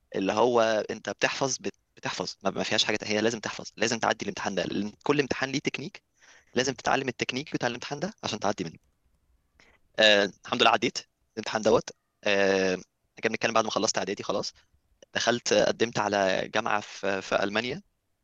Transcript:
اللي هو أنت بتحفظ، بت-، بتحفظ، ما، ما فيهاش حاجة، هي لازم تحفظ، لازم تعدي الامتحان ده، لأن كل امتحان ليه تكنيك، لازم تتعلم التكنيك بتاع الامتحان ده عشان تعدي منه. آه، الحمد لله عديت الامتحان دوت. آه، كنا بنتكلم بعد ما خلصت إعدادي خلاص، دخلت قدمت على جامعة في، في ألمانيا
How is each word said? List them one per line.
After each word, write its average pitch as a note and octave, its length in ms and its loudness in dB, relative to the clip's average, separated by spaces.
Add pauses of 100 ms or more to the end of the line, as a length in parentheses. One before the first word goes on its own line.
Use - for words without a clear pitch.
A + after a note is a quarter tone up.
(140)
اللي G2 180 0
هو A2+ 580 4
أنت G#2+ 200 -8
بتحفظ، C3 500 0
بت-، G2+ 140 -6 (220)
بتحفظ، - 460 -6
ما، G2 80 0
ما F#2+ 120 -2
فيهاش G#2+ 220 0
حاجة، G#2+ 180 0
هي G#2+ 180 -2
لازم A2 200 0
تحفظ، - 260 -8 (100)
لازم A2+ 220 0
تعدي - 240 0
الامتحان G2 320 -6
ده، F2 100 0
لأن G#2 280 -4 (100)
كل D3 180 2
امتحان C3+ 300 -2
ليه C3+ 80 -2
تكنيك، - 440 -8 (520)
لازم C3 200 0
تتعلم C3+ 340 -2
التكنيك B2+ 440 -4
بتاع C3 160 0
الامتحان B2+ 320 -8
ده G3+ 140 -6 (100)
عشان G#2+ 160 -4
تعدي G2 240 -2
منه. D#2+ 140 -12 (1200)
آه، G#2 340 6 (120)
الحمد B2 180 0
لله A2+ 80 6
عديت A2+ 280 2 (360)
الامتحان A2 280 -4
دوت. - 280 4 (340)
آه، G2 500 2 (480)
كنا A2 80 0
بنتكلم A2+ 220 0
بعد A2+ 120 4
ما A2 60 -4
خلصت G2 280 0
إعدادي G2 240 -4
خلاص، G2+ 300 -2 (600)
دخلت A#2 380 0
قدمت A2+ 460 2
على G2+ 560 0
جامعة G#2+ 260 0
في، G2 420 -4
في - 200 0
ألمانيا A#2 400 -2 (420)